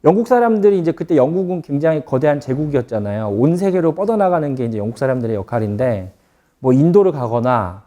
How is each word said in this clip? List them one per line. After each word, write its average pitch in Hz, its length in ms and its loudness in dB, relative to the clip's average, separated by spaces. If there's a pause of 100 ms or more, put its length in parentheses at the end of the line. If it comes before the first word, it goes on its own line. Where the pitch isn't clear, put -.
영국 202 240 4
사람들이 220 500 4
이제 165 140 0
그때 165 240 -2
영국은 175 460 0
굉장히 151 420 -2
거대한 147 340 0
제국이었잖아요. 117 920 -4
온 135 260 2
세계로 180 400 0
뻗어나가는 180 580 0
게 127 100 -4
이제 113 140 -4
영국 107 200 -6
사람들의 127 360 -2
역할인데 104 800 -4 (480)
뭐 131 120 2
인도를 175 380 4
가거나 117 760 -2